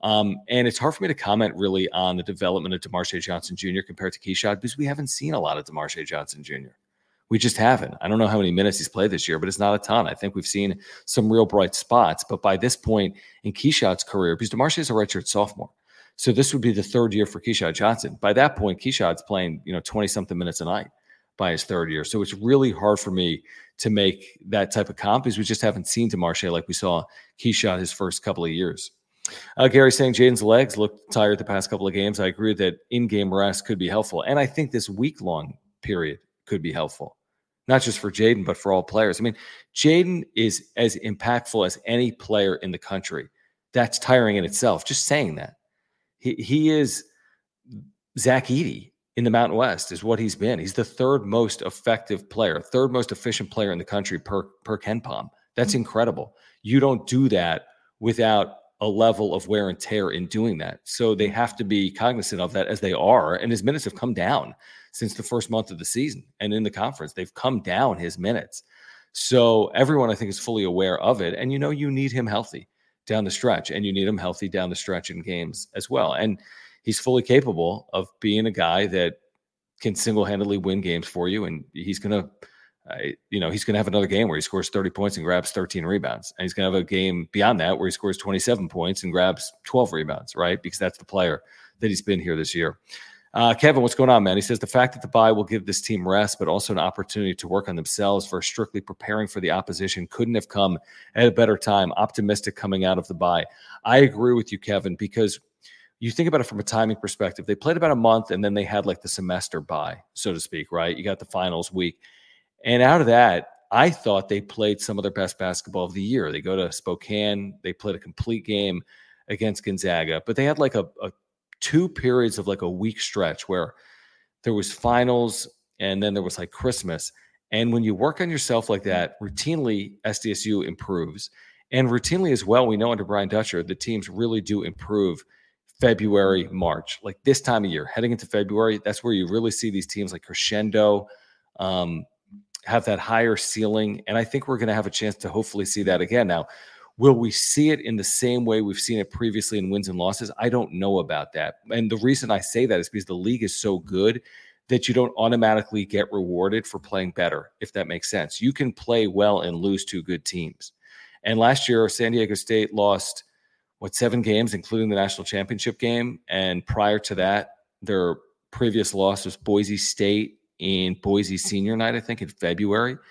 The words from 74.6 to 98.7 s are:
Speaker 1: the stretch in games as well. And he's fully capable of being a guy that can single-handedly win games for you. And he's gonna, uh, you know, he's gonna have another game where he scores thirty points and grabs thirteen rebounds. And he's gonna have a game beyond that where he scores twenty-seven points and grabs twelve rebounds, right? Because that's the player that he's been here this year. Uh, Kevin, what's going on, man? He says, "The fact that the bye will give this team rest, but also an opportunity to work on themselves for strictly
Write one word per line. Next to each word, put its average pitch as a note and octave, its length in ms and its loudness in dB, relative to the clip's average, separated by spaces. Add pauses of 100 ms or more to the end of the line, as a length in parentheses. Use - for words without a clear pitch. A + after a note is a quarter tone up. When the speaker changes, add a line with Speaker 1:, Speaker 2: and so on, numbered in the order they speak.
Speaker 1:
the F2 60 -6
stretch F2 340 -6
in F2 120 -12
games F2 540 -8
as - 140 -10
well. G#2+ 240 0
And F#2+ 260 -2 (440)
he's A2 160 -2
fully B2+ 220 2
capable G#2+ 720 2
of F#2+ 140 -2 (120)
being G#2+ 260 2
a A2 60 0
guy F#2 360 2
that F2 320 -2 (600)
can A2 140 -2
single-handedly G2+ 640 0
win F#2+ 240 -2
games E2+ 260 -4
for F2+ 220 -4
you. G2+ 160 -2
And D#2+ 180 -8 (100)
he's F#2 260 -6
gonna, G2+ 300 -2 (600)
uh, - 80 -10 (320)
you G#2 100 -4
know, E2 120 -2
he's G2 120 -6
gonna G#2 140 0
have G#2 100 0
another G2 200 0
game G#2 200 2
where D#2 100 -2
he D2+ 40 -4
scores F#2 280 -4
thirty F#2+ 200 -2
points G2 280 -2
and D#2+ 60 -8
grabs F2+ 280 0
thirteen F2+ 340 -6
rebounds. D#2 520 -4
And F#2 80 -6
he's F2 80 -6
gonna F#2+ 180 0
have F#2 100 2
a - 20 -6
game F#2 480 -2
beyond G2+ 280 2
that E2 180 0
where F#2 100 -2
he F2 40 -2
scores F#2+ 260 -4
twenty-seven G2 520 -2
points F2+ 340 -4
and F2+ 80 -4
grabs F2+ 420 0 (120)
twelve B2 280 2
rebounds, D#2 420 -8
right? F2+ 280 0
Because - 160 -10
that's F#2 180 -4
the - 80 -20
player F2 380 -2 (360)
that A2+ 100 0
he's F#2 120 -2
been F#2+ 180 0
here E2+ 160 -2
this D#2 200 -4
year. D#2+ 240 -2 (540)
Uh, A#2 200 4
Kevin, C3+ 300 6
what's A#2+ 100 0
going C3 160 4
on, A#2 140 8
man? F#2+ 120 2
He G2+ 60 2
says, F#2+ 160 -2
"The G#2 80 -6
fact B2+ 280 2
that - 100 -14
the - 60 -14
bye A2+ 220 6
will G#2 120 2
give G2 240 -4
this G2 140 -2
team F#2 260 -4
rest, G2+ 320 2
but F#2 80 -2
also G2 260 -2
an F2+ 60 0
opportunity F#2 560 -2
to - 120 -12
work G2 220 -2
on F2+ 60 -6
themselves G2 500 0
for F2+ 160 -6
strictly - 400 -4